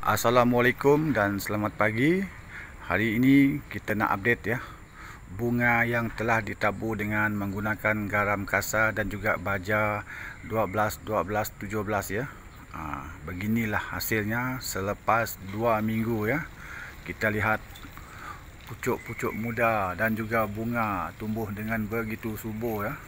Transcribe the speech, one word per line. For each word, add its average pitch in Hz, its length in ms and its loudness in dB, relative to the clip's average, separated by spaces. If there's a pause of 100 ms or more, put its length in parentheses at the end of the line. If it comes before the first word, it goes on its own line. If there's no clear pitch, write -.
Assalamualaikum 123 1120 6
dan 101 240 4
selamat 104 400 -2
pagi. 135 480 4 (640)
Hari 107 320 4
ini 139 480 8
kita 104 240 -2
nak 104 240 2
update, 110 320 2
ya, 123 80 0 (800)
bunga 120 480 4
yang 117 240 0
telah 113 320 2
ditabur 104 560 -2
dengan 107 400 0
menggunakan 104 720 0
garam 101 320 2
kasar 107 560 2
dan 104 80 0
juga 98 320 0
baja 104 640 0 (400)
dua 107 240 0
belas, 107 400 0
dua 107 160 2
belas, 104 320 -2
tujuh 104 320 -4
belas, 101 240 -2
ya. 110 160 -2 (480)
Ha, 73 400 -8 (160)
beginilah 104 480 0
hasilnya 110 800 -2
selepas 104 800 -2 (160)
dua 113 240 2
minggu, 110 480 0
ya. 147 240 -2 (560)
Kita 107 240 -2
lihat 107 320 0 (1040)
pucuk-pucuk - 720 -4
muda 110 560 0
dan 110 240 0
juga 110 320 0
bunga 107 640 -2
tumbuh 110 400 -4
dengan 110 320 -2
begitu 110 480 -4
subur, 110 560 -4
ya. 151 180 -8